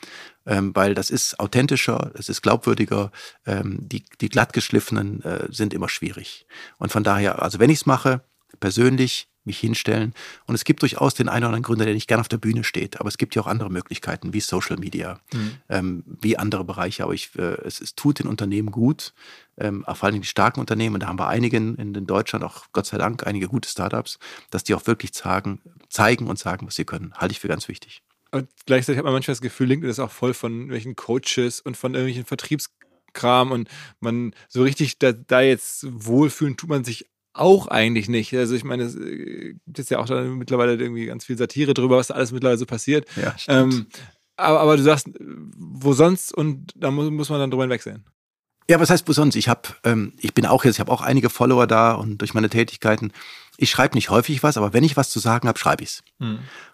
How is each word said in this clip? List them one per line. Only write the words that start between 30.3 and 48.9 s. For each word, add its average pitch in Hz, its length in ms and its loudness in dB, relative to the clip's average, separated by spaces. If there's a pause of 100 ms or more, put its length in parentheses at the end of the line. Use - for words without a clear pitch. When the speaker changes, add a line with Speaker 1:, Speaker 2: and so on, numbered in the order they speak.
Speaker 2:
von 117 180 -6
irgendwelchen 120 440 -10
Coaches 123 640 -2
und - 180 -10
von 127 160 -4
irgendwelchen 127 320 -4
Vertriebskram - 1300 0
und 120 160 -4 (320)
man 117 340 -4 (140)
so 127 140 0
richtig 139 360 0
da, 131 140 6
da 127 280 2
jetzt 135 500 2
wohlfühlen 123 680 2
tut 170 100 -12
man 139 160 -2
sich 120 220 -10 (260)
auch 190 360 6
eigentlich 113 400 2
nicht. 117 280 -2
Also 123 180 0
ich 117 100 -4
meine, 123 200 -4
es, 120 120 -8
äh, - 580 -12 (120)
gibt 165 120 -14
jetzt 135 120 -8
ja 127 80 0
auch 117 80 -2
da 127 160 -2
mittlerweile 123 520 2
irgendwie 117 320 -4
ganz 117 180 -10
viel 120 140 -6
Satire 139 360 0
drüber, 127 220 4
was 127 120 2
da - 60 -8
alles 127 180 -2
mittlerweile 127 260 2
so 120 80 -2
passiert. 143 400 0 (100)
Speaker 1:
Ja, - 200 -2
stimmt. 131 380 4
Speaker 2:
Ähm, 117 120 -2 (500)
aber, 156 240 4
aber 156 160 6
du 139 60 4
sagst, 147 260 4 (480)
wo 131 360 0
sonst? 170 420 4
Und 147 420 -4
da 139 140 -2
mu-, 147 200 -2
muss 151 200 -4
man 151 80 0
dann 135 120 0
drüber 131 140 0
hinwegsehen. 107 400 -6 (640)
Speaker 1:
Ja, 165 100 10
was 160 120 6